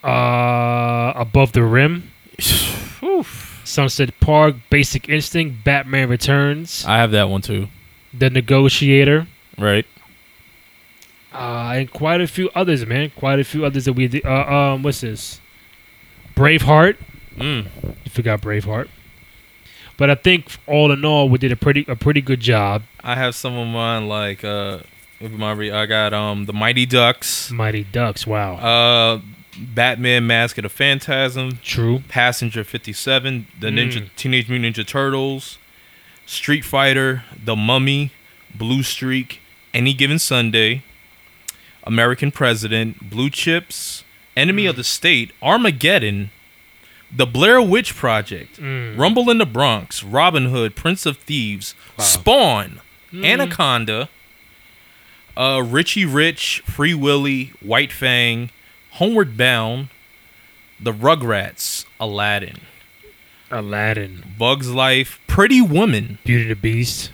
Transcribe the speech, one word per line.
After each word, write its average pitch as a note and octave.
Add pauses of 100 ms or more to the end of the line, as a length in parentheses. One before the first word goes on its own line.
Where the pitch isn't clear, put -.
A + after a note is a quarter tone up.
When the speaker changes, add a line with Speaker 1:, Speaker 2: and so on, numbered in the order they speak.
Speaker 1:
Uh, A#2+
Above B2
the A#2+
Rim. C#3+ (260)
Speaker 2:
<sighs> -
Oof. -
Speaker 1:
Sunset C3+
Park, D3+ (140)
Basic C#3+
Instinct, D3
Batman C3+
Returns. C#3+
Speaker 2:
I A2
have A#2
that G2+
one F#2+
too. G2 (460)
Speaker 1:
The B2+
Negotiator. C#3 (300)
Speaker 2:
Right. G#2 (1500)
Speaker 1:
Uh, A#2+
and C3
quite E3
a F3
few F#3
others, E3
man. C3+
Quite C#3
a C#3
few D3+
others C#3
that C3
we B2+
did. C3+
Uh, C#3
um, C3+
what's C#3
this? - (960)
Braveheart. D#3 (400)
Speaker 2:
Mm. B2 (360)
Speaker 1:
You -
forgot G#2+
Braveheart. G#2+ (1080)
But C#3+
I C#3+
think F3+ (200)
all D3+
in C#3
all, D3
we B2+
did B2+
a A#2+
pretty, C#3+
a B2+
pretty C#3+
good C3
job. G#2+ (200)
Speaker 2:
I A#2+
have B2+
some B2
of A#2
mine, A#2
like, G#2
uh, G2+ (400)
if A2
you G#2+
mind G#2+
re-, G#2
I G#2+
got, G#2+
um, G#2
The G#2+
Mighty A#2+
Ducks. B2
Speaker 1:
Mighty A2
Ducks, G#2+
wow. G#2
Speaker 2:
Uh, A#2 (360)
Batman: A#2+
Mask A#2
of G#2+
the G2+
Phantasm. C3+
Speaker 1:
True. A#2+
Speaker 2:
Passenger A#2+
fifty-seven, B2+ (120)
The A2
Ninja, A#2+
Speaker 1:
Mm. G2
Speaker 2:
Teenage B2+
Mutant A#2
Ninja A2
Turtles, C3+ (640)
Street -
Fighter, C3+ (180)
The A2+
Mummy, C3 (440)
Blue A#2
Streak, C3 (340)
Any B2+
Given C#3
Sunday, A#2 (1000)
American A#2+
President, A2
Blue B2
Chips, - (320)
Enemy F#3+
of E3+
Speaker 1:
Mm. -
Speaker 2:
the B2
State, C3 (120)
Armageddon, C#3 (840)
The B2+
Blair F#3+
Witch G#3
Project, G#2+
Speaker 1:
Mm. B2
Speaker 2:
Rumble A3+
in A#3
the G#3+
Bronx, A#2
Robin C3+
Hood, A#2+
Prince F3
of D3
Thieves, G#2+ (220)
Speaker 1:
Wow. G#2+
Speaker 2:
Spawn, D#3+ (320)
Speaker 1:
Mm. F#3
Speaker 2:
Anaconda, C#3 (1300)
uh, C3
Richie E3+
Rich, D3+
Free D#3+
Willy, C#3
White A#2
Fang, A#2+ (460)
Homeward F#3+
Bound, B2 (920)
The A2
Rugrats, A#2 (140)
Aladdin. G#2 (880)
Speaker 1:
Aladdin. G#2 (140)
Speaker 2:
Bugs B2+
Life, C3
Pretty B3
Woman. D3
Speaker 1:
Beauty A#2+
and A2+
the G#2+
Beast. A#2